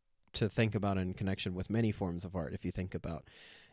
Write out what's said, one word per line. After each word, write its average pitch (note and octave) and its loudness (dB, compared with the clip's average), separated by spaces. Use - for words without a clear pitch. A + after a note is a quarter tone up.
to G#2+ 2
think A2 2
about G2 2
in F#2 0
connection F#2+ 0
with F#2 -4
many G#2+ 4
forms F2+ -2
of F2+ -8
art. E2 -2
If G2 -8
you F2+ 0
think F2+ -4
about, E2 -6